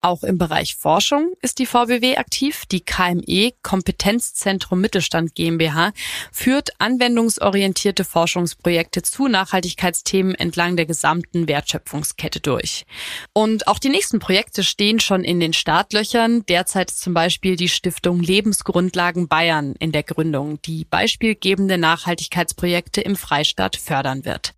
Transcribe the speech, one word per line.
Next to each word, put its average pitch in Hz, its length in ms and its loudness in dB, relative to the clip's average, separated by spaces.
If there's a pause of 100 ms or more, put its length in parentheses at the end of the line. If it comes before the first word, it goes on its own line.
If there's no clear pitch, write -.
Auch 180 200 0
im 185 160 0
Bereich 156 380 0
Forschung 285 640 2
ist - 180 -4
die 254 80 0
V 240 200 2
B 240 140 2
W 254 160 2
aktiv. - 500 -4
Die 180 140 -2
K - 280 0
M 175 180 0
E 214 260 2 (100)
Kompetenzzentrum 190 1160 -2
Mittelstand 170 540 0
G 165 140 0
M 165 100 0
B 160 140 2
H 165 180 2 (400)
führt - 480 0
anwendungsorientierte 208 1300 2
Forschungsprojekte 170 960 0
zu - 240 0
Nachhaltigkeitsthemen 190 1080 0
entlang 175 400 0
der 170 100 2
gesamten 165 640 0
Wertschöpfungskette - 920 -4
durch. - 460 -4 (480)
Und 220 340 2
auch 208 140 2
die 277 80 0
nächsten 285 320 0
Projekte - 420 0
stehen 214 380 2
schon 185 240 0
in 175 160 0
den 165 140 0
Startlöchern. 214 920 2
Derzeit 180 460 0
ist - 80 -8
zum 180 140 -2
Beispiel 175 420 2
die 175 140 0
Stiftung 175 500 0
Lebensgrundlagen 180 1040 0
Bayern 156 540 2
in 160 100 -2
der 151 140 0
Gründung, 151 580 -4
die 160 220 -6
beispielgebende 196 920 0
Nachhaltigkeitsprojekte 170 1200 -2
im 202 160 -2
Freistaat - 580 -2
fördern 135 500 -4
wird. - 340 -8